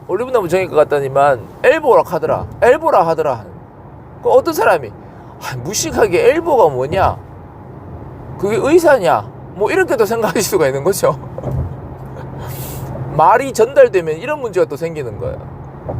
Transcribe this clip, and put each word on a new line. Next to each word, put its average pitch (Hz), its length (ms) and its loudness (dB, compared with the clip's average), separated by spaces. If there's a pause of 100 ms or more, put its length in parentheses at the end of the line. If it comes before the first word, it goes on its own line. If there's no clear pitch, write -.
올리브나무 220 400 -2
정일 175 220 0
것 143 60 -8
같다니만 139 680 2 (220)
엘보라 262 420 4
하더라. 143 400 -2 (160)
엘보라 254 460 4
하더라." 151 360 -2 (800)
그 247 60 0
어떤 269 240 4
사람이 311 360 2 (520)
"아, - 220 -8
무식하게 214 680 0
엘보가 294 380 2
뭐냐? 139 480 0 (1200)
그게 202 200 -2
의사냐?" 240 720 4 (260)
뭐 208 160 -2
이렇게도 320 340 2
생각하실 214 380 -2
수가 160 240 0
있는 139 180 -2
거죠. 151 340 0 (240)
<laughs> - 160 -6 (1600)
말이 226 340 4
전달되면 214 680 4
이런 285 220 -6
문제가 185 260 0
또 147 120 -8
생기는 147 400 -8
거예요. - 200 -8 (640)